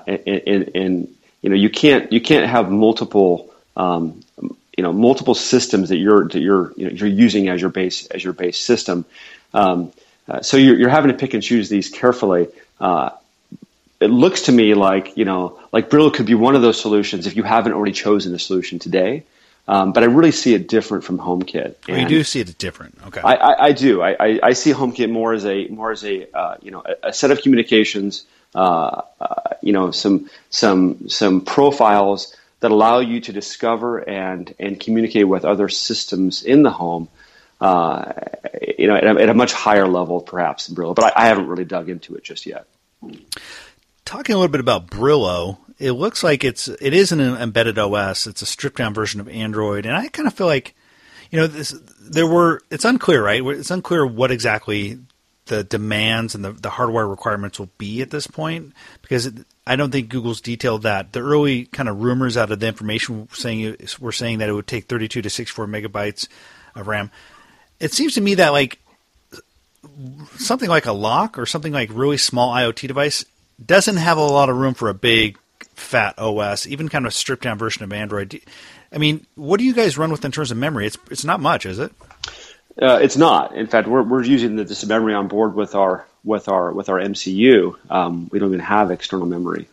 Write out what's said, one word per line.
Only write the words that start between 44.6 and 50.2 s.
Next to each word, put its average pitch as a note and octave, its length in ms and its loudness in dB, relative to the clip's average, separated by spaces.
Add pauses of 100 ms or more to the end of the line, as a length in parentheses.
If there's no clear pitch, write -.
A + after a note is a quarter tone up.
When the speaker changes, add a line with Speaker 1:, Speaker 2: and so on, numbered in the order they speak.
Speaker 2:
Brillo, G2 680 0 (240)
it C3+ 120 -2
looks F3 300 -4
like D3+ 200 0
it's, B2+ 240 -4
it C3+ 260 -4
is F#3+ 180 4
an D#3+ 80 0
embedded A#2 580 -2
O G#2 180 0
S. G2 320 -4
It's G2+ 140 -14
a G2+ 40 -8
stripped - 320 -8
down A2 160 -4
version G#2 260 -6
of G2+ 80 -12
Android. G#2+ 580 -6
And A#2 100 -4
I A#3 120 -6
kinda D4+ 240 -4